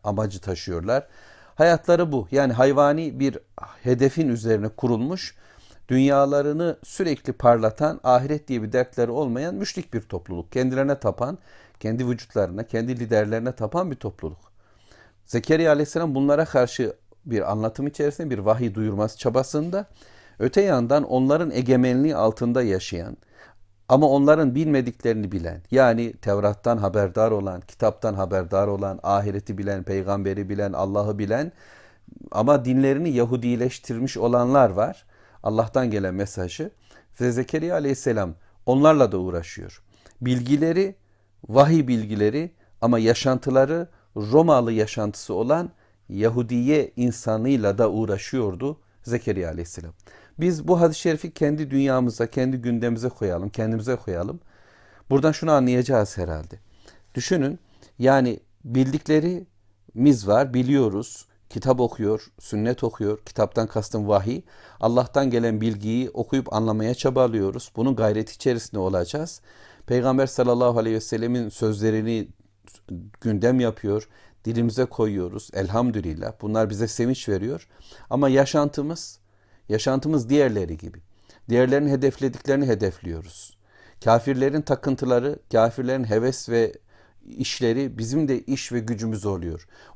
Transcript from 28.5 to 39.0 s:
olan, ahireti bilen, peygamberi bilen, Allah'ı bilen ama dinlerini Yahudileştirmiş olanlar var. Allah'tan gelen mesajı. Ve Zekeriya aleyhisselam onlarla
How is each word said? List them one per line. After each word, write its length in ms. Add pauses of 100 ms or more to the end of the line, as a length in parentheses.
olan, 360
ahireti 560
bilen, 240
peygamberi 640
bilen, 240
Allah'ı 460
bilen 340 (800)
ama 340
dinlerini 460
Yahudileştirmiş 1080
olanlar 540
var. 360 (360)
Allah'tan 480
gelen 240
mesajı. 560 (500)
Ve 120
Zekeriya 420
aleyhisselam 600 (320)
onlarla 460